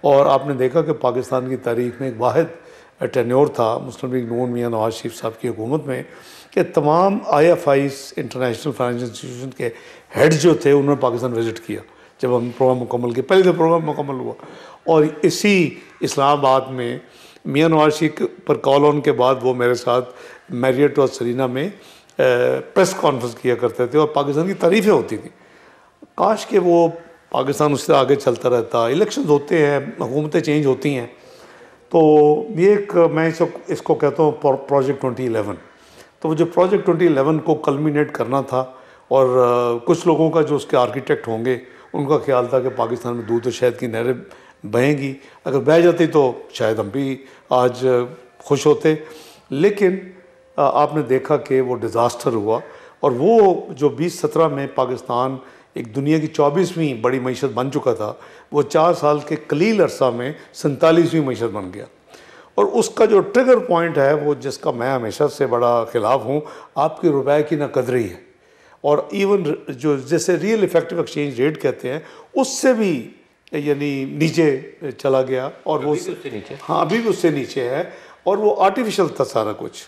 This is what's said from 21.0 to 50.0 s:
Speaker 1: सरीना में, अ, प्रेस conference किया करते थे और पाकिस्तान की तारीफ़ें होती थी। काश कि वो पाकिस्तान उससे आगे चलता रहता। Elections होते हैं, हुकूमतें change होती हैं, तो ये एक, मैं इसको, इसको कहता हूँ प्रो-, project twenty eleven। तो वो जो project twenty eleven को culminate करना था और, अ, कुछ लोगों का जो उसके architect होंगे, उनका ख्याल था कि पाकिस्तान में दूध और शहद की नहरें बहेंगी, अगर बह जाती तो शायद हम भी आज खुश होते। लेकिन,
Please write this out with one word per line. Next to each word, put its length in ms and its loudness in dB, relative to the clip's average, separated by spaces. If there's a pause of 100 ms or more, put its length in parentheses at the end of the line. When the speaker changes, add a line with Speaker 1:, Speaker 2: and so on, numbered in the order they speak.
Speaker 1:
सरीना 400 -4
में, 240 -6
अ, 20 -20 (460)
प्रेस 760 2
conference 420 -2
किया 200 0
करते 320 -2
थे 100 0
और 180 2
पाकिस्तान 320 0
की 60 -4
तारीफ़ें 380 2
होती 260 0
थी। 140 -14 (840)
काश 280 0
कि 120 0
वो 360 4 (380)
पाकिस्तान 420 0
उससे 200 0
आगे 220 4
चलता 340 -2
रहता। 400 0
Elections 380 0
होते 300 2
हैं, 400 0
हुकूमतें 420 -2
change 260 0
होती 280 0
हैं, 140 -6 (840)
तो 80 4 (520)
ये 220 4
एक, 240 -2
मैं 320 2
इसको, 180 0 (220)
इसको 260 -2
कहता 280 0
हूँ 180 0
प्रो-, 140 2
project 460 -2
twenty 240 -4
eleven। 320 -4 (640)
तो 80 -4
वो 60 0
जो 100 2
project 400 2
twenty 200 2
eleven 340 2
को 160 0
culminate 560 -2
करना 300 -2
था 400 -6 (300)
और, 160 4
अ, 580 2
कुछ 220 0
लोगों 220 4
का 120 2
जो 140 0
उसके 220 -2
architect 500 -2
होंगे, 340 -4 (320)
उनका 240 0
ख्याल 360 0
था 60 2
कि 100 -2
पाकिस्तान 440 -4
में 140 -8
दूध 180 -2
और 60 0
शहद 260 -2
की 100 -6
नहरें 340 -4 (440)
बहेंगी, 500 0 (300)
अगर 140 0
बह 200 4
जाती 280 4
तो 460 0
शायद 260 -2
हम 120 -6
भी 280 -6 (340)
आज 540 2 (380)
खुश 220 0
होते। 360 2 (480)
लेकिन, 600 0 (440)